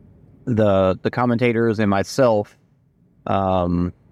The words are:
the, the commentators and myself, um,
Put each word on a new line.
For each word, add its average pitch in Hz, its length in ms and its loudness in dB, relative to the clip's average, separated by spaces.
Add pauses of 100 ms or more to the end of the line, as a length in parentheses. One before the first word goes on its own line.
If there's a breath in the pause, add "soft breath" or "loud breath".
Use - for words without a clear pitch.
(460)
the, 98 560 2
the 117 80 -4
commentators 117 680 0
and 104 100 2
myself, 104 680 0 (680)
um, 90 680 -2 (180)